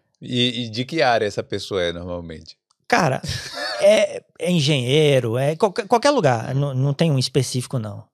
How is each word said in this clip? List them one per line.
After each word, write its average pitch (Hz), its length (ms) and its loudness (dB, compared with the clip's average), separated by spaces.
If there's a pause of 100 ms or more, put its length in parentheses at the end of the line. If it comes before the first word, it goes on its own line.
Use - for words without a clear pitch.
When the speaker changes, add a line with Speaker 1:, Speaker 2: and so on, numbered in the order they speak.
(200)
Speaker 1:
E, 123 460 -2
e 113 40 -10
de 113 140 -6
que 160 180 -2
área 117 240 2
essa 104 160 -4
pessoa 98 400 -4
é 85 100 0
normalmente? 87 640 -12 (300)
Speaker 2:
Cara, 180 360 2
Speaker 1:
<laughs> - 600 -10
Speaker 2:
é, 208 400 4 (180)
é 165 100 -2
engenheiro, 135 840 2
é 143 200 0
qualquer, 202 300 -2
qualquer 240 240 4
lugar. 131 440 2
Não, 143 200 0
não 139 200 0
tem 165 160 2
um 139 80 2
específico, 127 600 -2
não. 107 360 -8